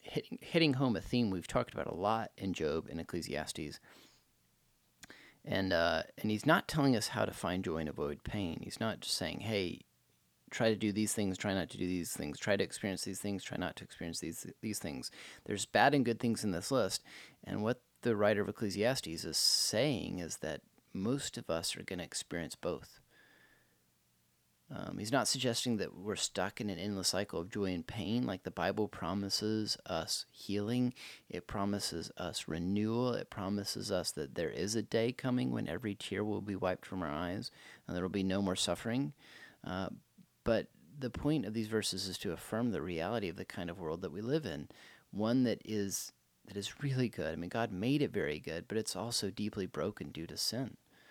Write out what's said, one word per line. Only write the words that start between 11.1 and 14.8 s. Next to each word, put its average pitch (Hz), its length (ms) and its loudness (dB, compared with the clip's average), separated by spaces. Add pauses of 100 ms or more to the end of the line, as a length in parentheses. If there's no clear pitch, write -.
things, 98 240 0
try 104 160 0
not 92 180 0
to - 80 -12
do - 80 0
these 90 280 -2
things, 73 240 -4
try 104 180 4
to 101 80 4
experience 95 380 -2
these 95 180 -6
things, 101 240 -2
try - 140 -6
not 87 180 -2
to - 80 -12
experience - 360 -6
these, - 260 -6 (160)
these 107 160 -2
things." 67 320 -6 (340)